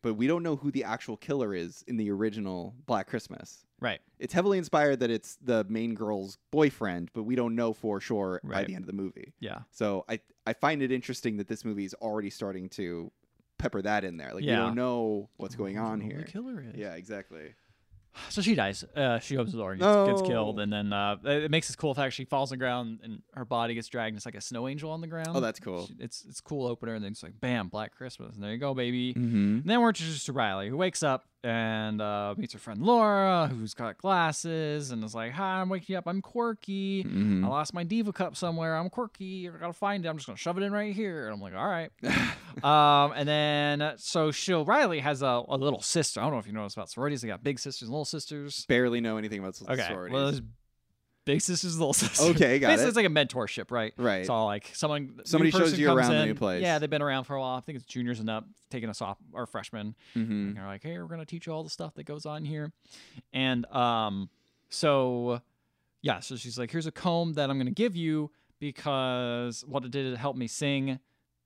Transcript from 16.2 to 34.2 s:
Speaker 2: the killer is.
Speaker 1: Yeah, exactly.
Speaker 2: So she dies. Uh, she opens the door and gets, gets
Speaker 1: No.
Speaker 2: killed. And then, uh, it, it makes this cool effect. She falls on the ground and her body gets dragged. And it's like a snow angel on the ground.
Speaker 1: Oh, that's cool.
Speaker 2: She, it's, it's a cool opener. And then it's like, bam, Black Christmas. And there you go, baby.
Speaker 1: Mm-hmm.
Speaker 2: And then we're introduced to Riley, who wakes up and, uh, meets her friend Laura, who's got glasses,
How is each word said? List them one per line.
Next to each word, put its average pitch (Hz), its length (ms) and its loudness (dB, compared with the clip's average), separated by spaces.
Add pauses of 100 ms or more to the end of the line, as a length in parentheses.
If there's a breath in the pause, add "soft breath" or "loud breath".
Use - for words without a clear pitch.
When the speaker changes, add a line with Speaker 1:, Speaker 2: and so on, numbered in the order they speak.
Speaker 2:
the 160 60 -16
killer 233 300 -10
is. 117 140 -14
Speaker 1:
Yeah, 104 180 -8
exactly. 92 600 -12 (760 loud breath)
Speaker 2:
So 208 120 -4
she 202 140 4
dies. 98 280 0
Uh, 127 360 0
she 135 180 -4
opens 113 160 0
the 113 60 -6
door 95 120 -4
and 95 100 -6
gets, 123 140 8 (140)
gets 196 140 2
Speaker 1:
No. 185 40 0
Speaker 2:
killed. 107 320 0
And 104 140 -2
then, 104 180 0
uh, 101 320 2
it, 147 200 2
it 151 80 -2
makes 160 160 2
this - 100 -10
cool 151 140 0
effect. 131 220 -2
She 131 120 -8
falls 135 260 0
on 131 60 -6
the - 20 -10
ground 123 440 -2
and 113 180 -10 (120)
her 127 120 -8
body 117 280 0
gets 117 140 -4
dragged. 113 220 -2
And 107 80 -6
it's - 80 -10
like 117 100 -10
a 101 60 -12
snow 123 260 -6
angel 151 240 -6
on 160 80 -8
the 165 80 -10
ground. 160 260 -6
Speaker 1:
Oh, 139 60 0
that's 110 220 -2
cool. 90 260 -6
Speaker 2:
She, - 100 -18
it's, - 300 -12
it's 143 120 -16
a - 40 -16
cool 135 240 -4
opener. 117 280 -6
And 107 100 -6
then 101 80 -6
it's - 100 -12
like, 92 160 -16
bam, 117 300 -2
Black 107 260 -8
Christmas. 123 400 -14
And 101 80 -10
there 104 80 -6
you 117 60 -6
go, 139 160 -2
baby. 123 400 0
Speaker 1:
Mm-hmm. 120 220 0 (240)
Speaker 2:
And 143 60 -2
then 226 140 4
we're 233 100 6
introduced 160 360 -2
to 139 80 -6
Riley, 101 340 0
who 123 80 -4
wakes 180 280 0
up 135 200 2 (200)
and, 110 580 0
uh, 104 360 -2
meets 123 160 -6
her 104 60 -14
friend 110 240 -8
Laura, 196 640 6
who's 113 260 -4
got 117 240 -6
glasses, 160 920 0